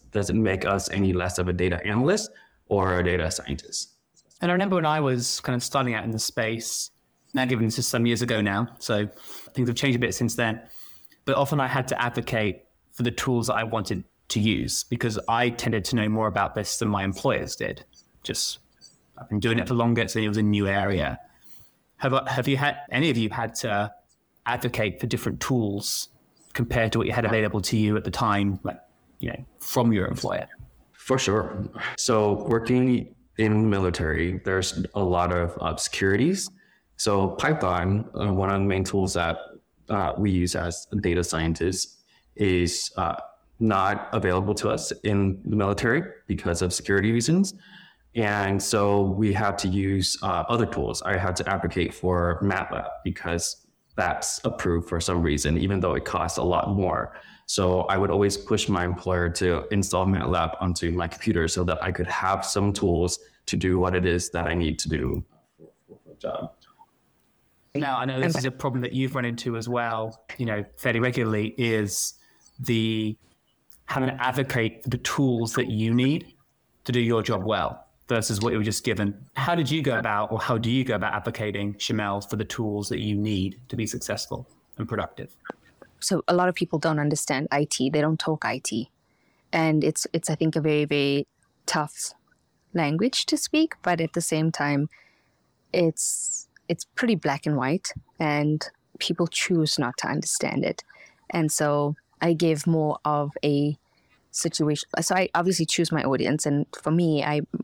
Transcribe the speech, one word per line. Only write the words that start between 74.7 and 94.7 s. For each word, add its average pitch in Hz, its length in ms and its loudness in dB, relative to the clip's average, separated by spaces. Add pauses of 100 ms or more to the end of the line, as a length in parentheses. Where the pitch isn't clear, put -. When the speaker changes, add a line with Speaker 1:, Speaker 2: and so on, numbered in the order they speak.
Speaker 2:
for 127 60 -8
the 123 80 -2
tools 120 560 0
that 139 180 -2
you 110 220 0
need 135 400 2 (500)
to - 80 -4
do 123 80 2
your 117 240 2
job 101 200 -2
well 101 420 -2 (240)
versus 110 320 0
what 117 100 2
you 110 60 2
were 104 60 2
just 104 200 -2
given. 101 420 -2 (100)
How 151 200 0
did 147 160 2
you 156 100 0
go 131 160 2
about, 107 340 0
or 110 80 -2
how 117 180 0
do 113 120 0
you 127 140 2
go 123 120 -2
about 107 180 -2
advocating, 104 640 -4
Shamel, 101 540 -2
for 110 60 -4
the 104 100 -2
tools 104 440 -4
that - 100 -4
you 104 160 -2
need 101 440 -2 (100)
to 127 60 -8
be 117 120 -2
successful - 600 -6 (300)
and 117 100 -6
productive? - 480 -6 (640)
Speaker 3:
So - 280 0
a 175 60 2
lot 180 140 2
of 180 80 0
people 170 240 -2
don't 156 200 0
understand 147 520 -2
I 147 140 2
T. 131 240 -2
They 151 120 0
don't 160 180 2
talk 156 260 -4
I 113 180 -4
T. - 280 -6 (600)
And 156 320 2
it's, - 300 0
it's, 165 160 -4
I 156 60 -2
think, 160 200 0
a 160 60 0
very, 151 240 2
very 143 420 0 (380)
tough - 480 -4 (600)
language 165 540 0
to 302 100 0
speak, 320 440 0
but 175 180 0
at 165 140 -2
the 170 80 -2
same 160 300 2
time, 147 380 0 (840)